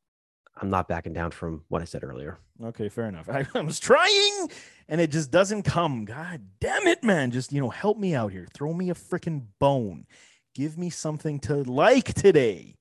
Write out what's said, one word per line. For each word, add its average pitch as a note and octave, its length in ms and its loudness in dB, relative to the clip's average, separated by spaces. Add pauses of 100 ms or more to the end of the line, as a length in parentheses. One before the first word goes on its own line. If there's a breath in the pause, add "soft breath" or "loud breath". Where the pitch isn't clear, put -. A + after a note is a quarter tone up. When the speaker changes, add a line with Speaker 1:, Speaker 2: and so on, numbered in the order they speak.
(560)
Speaker 1:
I'm G2 140 -6
not F#2+ 180 0
backing E2+ 260 -6
down E2+ 180 -4
from E2 360 -8
what E2+ 140 -4
I E2+ 40 -8
said - 180 -12
earlier. C#2+ 360 -12 (240)
Speaker 2:
Okay, A2+ 260 -8
fair A#2 160 -6
enough. F2+ 240 -10
<laughs> - 0 -
I, C3+ 260 -4
I A#3+ 60 -2
was D#3+ 180 -6
trying, G4 720 4 (360 loud breath)
and D#3+ 140 0
it E3 80 2
just C#3+ 220 -4
doesn't G3 320 2
come. D3 420 0
God D3+ 360 -12 (180)
damn - 260 -2
it, F4 180 2
man. D#3+ 280 2
Just, B2+ 200 -4
you C#3+ 100 -2
know, B2 80 -2
help G#3 280 -2
me F#3+ 160 -2
out A2+ 180 0
here. F2+ 220 -12
Throw D3+ 200 -6
me F3+ 180 -4
a - 20 -4
frickin' E3 520 -6 (140)
bone. B2 460 0 (480 soft breath)
Give D#3 240 -6
me F3+ 140 -4
something D3+ 480 -6
to C#3+ 240 -2
like D#3+ 500 4
today. A#2+ 680 4